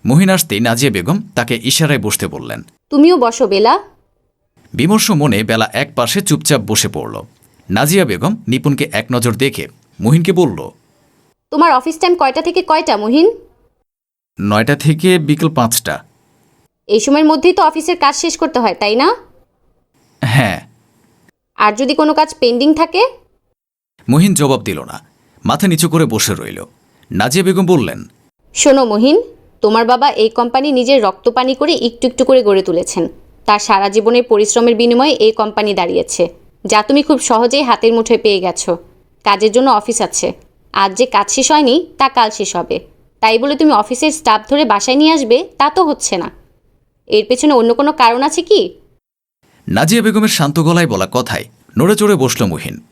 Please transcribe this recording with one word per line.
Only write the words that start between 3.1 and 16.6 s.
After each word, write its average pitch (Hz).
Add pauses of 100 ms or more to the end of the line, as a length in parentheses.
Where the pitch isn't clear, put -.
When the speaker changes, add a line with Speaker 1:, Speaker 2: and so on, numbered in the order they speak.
Speaker 2:
বসো 240
বেলা।" 214 (920)
Speaker 1:
বিমর্ষ 208
মনে 135
বেলা 110
একপাশে 120
চুপচাপ 151
বসে 104
পড়ল। 55 (480)
নাজিয়া 151
বেগম 123 (120)
নিপুণকে 131
এক 107
নজর 120
দেখে 117 (320)
মুহিনকে 160
বলল, 110 (800)
Speaker 2:
তোমার 320
অফিস 320
টাইম 359
কয়টা 294
থেকে 349
কয়টা, 320
মুহিন? 262 (1080)
Speaker 1:
নয়টা 110
থেকে 160
বিকেল 151
পাঁচটা। 120 (840)